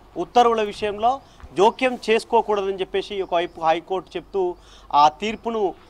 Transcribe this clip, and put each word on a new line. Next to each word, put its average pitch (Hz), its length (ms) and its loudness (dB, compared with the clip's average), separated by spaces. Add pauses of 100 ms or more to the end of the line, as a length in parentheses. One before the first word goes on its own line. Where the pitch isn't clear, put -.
(180)
ఉత్తర్వుల 226 440 2
విషయంలో 214 580 -2 (380)
జోక్యం 240 420 2 (100)
చేసుకోకూడదని 208 720 0
చెప్పేసి 190 400 -6
ఒకవైపు 175 400 -4
హైకోర్టు 165 560 -2
చెప్తూ 180 380 -4 (380)
ఆ 147 140 6
తీర్పును, 214 680 -4 (160)